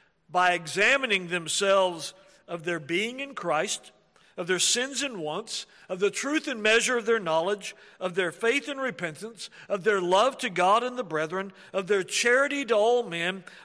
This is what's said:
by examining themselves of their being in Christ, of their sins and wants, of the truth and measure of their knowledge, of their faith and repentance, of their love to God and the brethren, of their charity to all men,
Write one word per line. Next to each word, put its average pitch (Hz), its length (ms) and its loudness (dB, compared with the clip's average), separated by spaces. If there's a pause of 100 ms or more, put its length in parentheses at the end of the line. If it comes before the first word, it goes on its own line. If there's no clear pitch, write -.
(300)
by 180 220 4
examining 190 800 0
themselves 180 840 0 (360)
of 170 160 -8
their 170 160 -2
being 208 400 -2
in 277 120 -10
Christ, - 600 -4 (420)
of 185 100 -8
their 180 140 0
sins 254 420 0
and 262 160 -6
wants, 170 480 -8 (220)
of 185 140 -8
the 202 100 2
truth 302 380 -4
and 233 120 -6
measure 226 360 4
of 220 80 -4
their 226 160 2
knowledge, 175 560 -2 (200)
of 180 180 -6
their 175 180 0
faith 254 340 0
and 277 120 -8
repentance, 202 680 -8 (200)
of 185 160 -4
their 202 160 4
love 208 380 4
to 247 100 -4
God 190 340 4
and 247 140 -6
the 254 60 -4
brethren, 160 500 -4 (180)
of 185 160 -4
their 196 160 2
charity 269 640 2
to 226 100 0
all 233 280 4
men, 175 420 -4 (200)